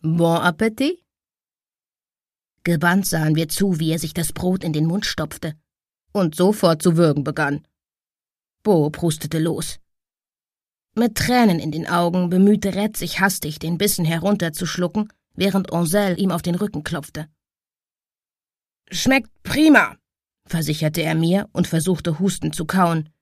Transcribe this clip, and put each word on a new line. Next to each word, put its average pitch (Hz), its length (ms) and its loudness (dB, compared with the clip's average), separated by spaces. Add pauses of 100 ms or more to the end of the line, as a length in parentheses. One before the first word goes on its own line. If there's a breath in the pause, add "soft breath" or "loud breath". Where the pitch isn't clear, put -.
„Bon 165 380 2
appétit?“ 220 640 0 (1600)
Gebannt 175 420 2
sahen 156 280 0
wir 160 140 0
zu, 190 320 0
wie 160 120 -2
er 165 60 -2
sich 160 140 -8
das - 220 -4
Brot 185 280 -2
in 160 120 -4
den 151 100 0
Mund 180 220 -2
stopfte 156 480 -8 (580)
und 180 220 0
sofort 180 480 2
zu 175 140 4
würgen 151 280 4
begann. 143 420 -4 (960)
Bo 160 280 2
prustete 160 480 -4
los. 160 400 -4 (1160)
Mit 233 200 0
Tränen 226 460 4
in 151 120 -4
den 160 140 -6
Augen 175 420 0
bemühte 196 460 4
Red 214 220 -4
sich - 240 -6
hastig, 190 380 -2
den 165 200 -4
Bissen 202 260 0
herunterzuschlucken, 175 1040 -2 (240)
während 190 380 0
Ansel 170 480 0
ihm 190 100 0
auf 151 120 -4
den 175 140 -2
Rücken 190 280 -4
klopfte. 151 440 -10 (1600)
„Schmeckt - 400 0 (140)
prima“, 269 520 4 (480)
versicherte 156 580 -2
er 160 120 -2
mir 165 380 0
und - 160 -2
versuchte 165 500 -2
hustend 180 360 -2
zu 165 120 -6
kauen. 170 420 0 (120)